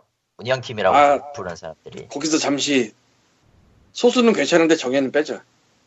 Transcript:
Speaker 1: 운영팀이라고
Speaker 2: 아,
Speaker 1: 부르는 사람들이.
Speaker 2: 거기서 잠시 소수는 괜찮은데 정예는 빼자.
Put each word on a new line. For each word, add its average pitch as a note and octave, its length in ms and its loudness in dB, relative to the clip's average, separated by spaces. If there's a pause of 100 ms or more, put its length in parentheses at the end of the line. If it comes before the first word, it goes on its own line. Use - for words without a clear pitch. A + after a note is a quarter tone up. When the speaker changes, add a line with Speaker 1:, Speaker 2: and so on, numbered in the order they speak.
(380)
Speaker 1:
운영팀이라고 A2+ 580 0
Speaker 2:
아, C#3+ 360 2
Speaker 1:
부르는 F2+ 240 -10
사람들이. - 520 -16
Speaker 2:
거기서 D#3 300 -4
잠시 C#3 540 -2 (1000)
소수는 A#3+ 400 2
괜찮은데 E3 440 4
정예는 C3 360 -2
빼자. B2+ 300 -2 (440)